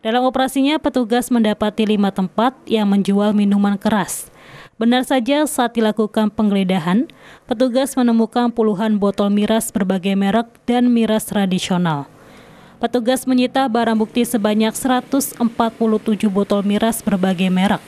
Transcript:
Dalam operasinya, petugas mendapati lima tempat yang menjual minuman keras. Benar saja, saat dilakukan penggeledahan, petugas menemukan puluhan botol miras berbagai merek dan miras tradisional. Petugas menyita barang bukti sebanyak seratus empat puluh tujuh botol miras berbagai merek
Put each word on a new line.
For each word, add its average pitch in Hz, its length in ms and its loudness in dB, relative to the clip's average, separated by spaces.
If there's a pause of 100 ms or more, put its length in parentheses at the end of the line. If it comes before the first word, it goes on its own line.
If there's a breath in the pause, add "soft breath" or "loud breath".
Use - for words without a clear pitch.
Dalam 233 240 -2
operasinya, 269 560 0
petugas 247 480 -2
mendapati 214 560 0
lima 202 300 0
tempat 214 500 -2
yang 214 240 0
menjual 202 480 2
minuman 202 400 2
keras. 208 540 -4 (480 loud breath)
Benar 240 240 2
saja, 269 400 0
saat 240 320 -2
dilakukan 214 560 0
penggeledahan, 196 800 0 (400 loud breath)
petugas 262 480 0
menemukan 240 560 0
puluhan 214 480 0
botol 202 240 0
miras 208 480 0
berbagai 190 400 -2
merek 202 320 0 (240)
dan 247 240 2
miras 220 320 0
tradisional. 180 800 -2 (720 loud breath)
Petugas 247 480 -2
menyita 254 400 0
barang 226 320 0
bukti 220 240 0
sebanyak 220 480 0
seratus 254 640 -2
empat 226 400 0
puluh 220 240 0
tujuh 214 320 -2
botol 202 320 0
miras 208 400 0
berbagai 190 480 0
merek 185 380 0